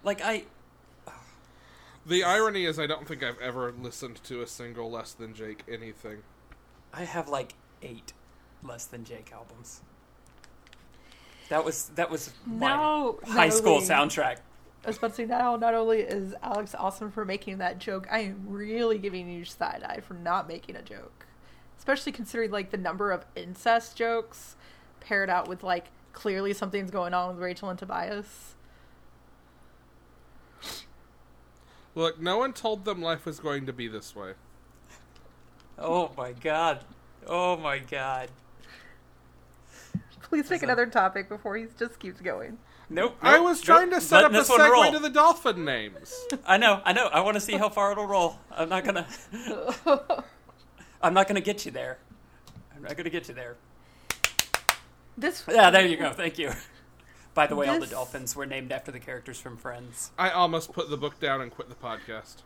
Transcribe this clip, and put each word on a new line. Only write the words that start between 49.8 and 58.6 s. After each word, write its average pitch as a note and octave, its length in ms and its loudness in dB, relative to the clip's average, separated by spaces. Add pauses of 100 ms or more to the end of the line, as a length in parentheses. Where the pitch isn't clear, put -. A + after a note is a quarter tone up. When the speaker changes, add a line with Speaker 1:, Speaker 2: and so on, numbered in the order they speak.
Speaker 1:
I'm F3 120 4
not F#3+ 140 6
gonna G3+ 140 0
get G3+ 240 -4
you - 60 -8
there. B2+ 260 -8 (800)
I'm C#3+ 80 -18
not D3+ 120 -10
gonna E3+ 140 -8
get E3 180 -6
you C#3+ 60 -14
there. B2 240 -14 (1600)
Speaker 3:
This D#4 320 -4
Speaker 1:
Yeah, G3+ 220 10
there F#3+ 140 8
you E3 120 0
go. D#3+ 160 -2
Thank E3+ 240 -4
you. C#3+ 140 -4 (840)
By D3+ 140 4
the D3 80 -2
way, C#3+ 120 0
all C#3+ 80 2
the E3 60 0
Speaker 3:
This C3 100 -8
Speaker 1:
dolphins B2+ 440 -8
were C#3 100 -6
named C3 280 -8